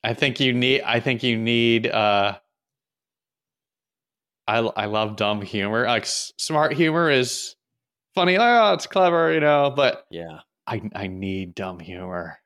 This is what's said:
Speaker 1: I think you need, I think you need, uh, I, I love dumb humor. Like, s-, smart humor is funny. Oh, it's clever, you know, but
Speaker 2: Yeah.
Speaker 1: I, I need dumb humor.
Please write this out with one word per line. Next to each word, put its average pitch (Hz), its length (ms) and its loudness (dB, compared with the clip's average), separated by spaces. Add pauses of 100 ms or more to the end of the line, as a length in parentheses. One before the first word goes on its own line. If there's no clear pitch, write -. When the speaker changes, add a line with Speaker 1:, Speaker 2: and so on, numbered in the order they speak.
Speaker 1:
I 117 120 -2
think 131 260 -2
you 131 120 2
need, 127 300 2
I 120 180 0
think 120 220 -4
you 120 160 0
need, 117 480 2
uh, 101 520 0 (2000)
I, 110 120 0
I 107 280 -2
love 107 300 -2
dumb 104 260 0
humor. 104 440 -2
Like, 117 160 0
s-, - 360 -8
smart 151 360 0
humor 160 360 2
is 127 440 0 (600)
funny. 175 240 2
Oh, 233 360 6
it's - 120 -6
clever, 170 460 2
you 160 80 2
know, 147 340 4
but 135 360 0
Speaker 2:
Yeah. 82 300 -14 (260)
Speaker 1:
I, 110 160 -6 (120)
I 101 120 -8
need 95 480 -8
dumb 92 240 -8
humor. 90 680 -10